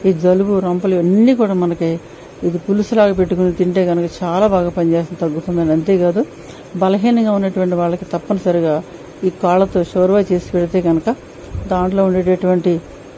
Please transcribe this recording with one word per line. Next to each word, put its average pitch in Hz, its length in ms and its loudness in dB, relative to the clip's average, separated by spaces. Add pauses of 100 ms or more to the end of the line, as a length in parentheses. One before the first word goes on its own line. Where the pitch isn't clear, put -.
ఈ 190 60 6
జలుబు, 185 460 2
రంపలు 185 360 0
ఇవన్నీ 196 400 4
కూడా 214 200 0
మనకి 170 460 -2 (420)
ఇది 175 160 -2
పులుసులాగా 208 540 2
పెట్టుకుని 180 400 0
తింటే 180 340 0
కనుక 170 240 0 (120)
చాలా 180 240 2
బాగా 180 240 2
పనిచేస్తుంది, 165 500 -2
తగ్గుతుందండి. 165 520 -2
అంతేకాదు 175 520 2 (520)
బలహీనంగా 208 560 2
ఉన్నటువంటి 190 420 0
వాళ్ళకి 175 300 -2
తప్పనిసరిగా 170 800 -2 (420)
ఈ 185 60 0 (120)
కాళ్ళతో 185 420 2
షోర్వా 185 360 2
చేసి 180 340 -2
పెడితే 175 260 0
కనుక 170 340 0 (560)
దాంట్లో 190 340 0
ఉండేటటువంటి 180 760 2 (380)